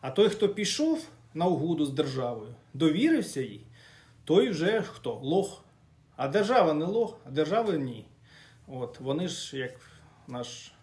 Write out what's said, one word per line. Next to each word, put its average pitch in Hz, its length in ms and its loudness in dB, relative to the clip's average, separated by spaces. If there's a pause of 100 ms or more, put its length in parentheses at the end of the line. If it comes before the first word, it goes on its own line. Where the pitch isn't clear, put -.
А 135 100 -8
той, 208 180 6
хто 196 200 0
пішов 294 580 -2 (260)
на 165 120 0
угоду 156 400 2
з 139 40 -2
державою, 127 680 -4 (180)
довірився 180 680 2
їй, 110 200 -10 (600)
той 214 260 4
вже 196 320 0
хто? - 320 -8
Лох. 147 500 -2 (520)
А 131 120 -2
держава 202 460 4
не 151 120 -2
лох, 214 400 -2
а 135 60 -14
держава 185 420 2
ні. 127 320 -4 (640)
От, 127 320 -10
вони 143 280 -2
ж, - 300 -8
як 127 220 -8 (480)
наш - 560 -12